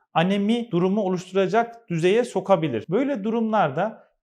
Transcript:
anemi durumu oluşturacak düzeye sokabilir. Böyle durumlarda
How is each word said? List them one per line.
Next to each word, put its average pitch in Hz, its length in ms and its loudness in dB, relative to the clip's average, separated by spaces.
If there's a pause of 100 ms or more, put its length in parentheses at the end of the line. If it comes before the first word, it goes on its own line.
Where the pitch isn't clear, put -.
(140)
anemi 202 560 0
durumu 185 300 0
oluşturacak 190 880 -2
düzeye 180 340 2
sokabilir. 165 640 0
Böyle 247 340 -2
durumlarda 214 800 -2 (200)